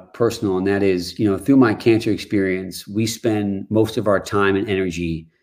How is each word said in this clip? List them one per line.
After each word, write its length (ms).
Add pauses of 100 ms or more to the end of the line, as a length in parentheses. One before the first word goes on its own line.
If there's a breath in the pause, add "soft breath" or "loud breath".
(140)
personal, 440
and 100
that 160
is, 340
you 120
know, 80
through 200
my 160
cancer 380
experience, 760
we 180
spend 640
most 280
of 100
our 120
time 360
and 140
energy, 580 (160)